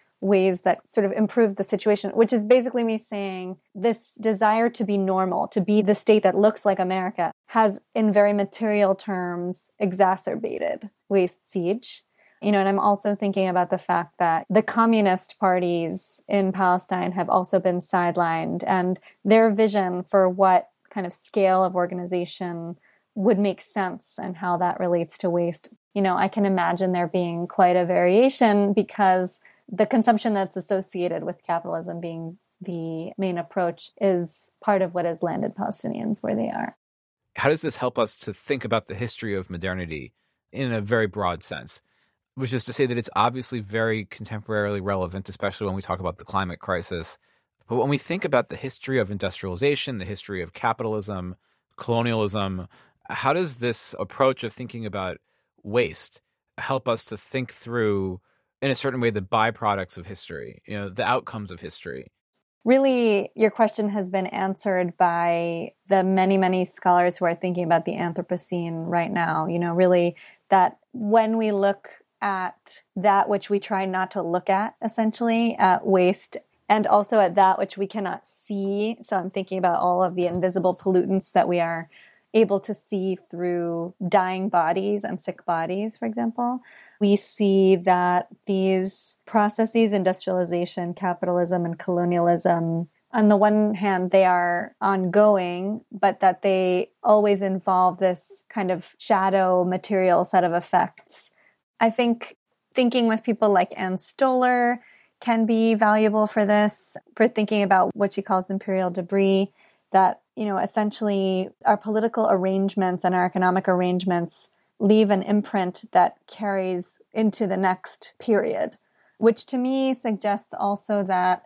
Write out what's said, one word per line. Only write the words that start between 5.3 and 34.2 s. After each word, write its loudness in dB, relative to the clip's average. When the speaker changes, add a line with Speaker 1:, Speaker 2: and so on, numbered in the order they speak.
Speaker 1:
to -2
be 4
the 4
state 4
that 4
looks 4
like 2
America, -2
has 2
in 2
very 6
material 0
terms -6
exacerbated -2
waste 0
siege. -4
You -2
know, 2
and 2
I'm 0
also 0
thinking -2
about 0
the 0
fact -4
that 2
the 4
communist 2
parties -2
in 0
Palestine 0
have -4
also 2
been 0
sidelined, -2
and 0
their 6
vision 0
for 4
what 4
kind -6
of -8
scale 2
of 0
organization -4
would 2
make -2
sense -8
and -10
how -2
that -2
relates -2
to 0
waste. -2
You -2
know, 2
I 0
can 0
imagine 0
there 0
being -4
quite 4
a 2
variation 4
because 0
the 2
consumption 2
that's -2
associated -4
with -8
capitalism -6
being -10
the -8
main -2
approach -4
is -2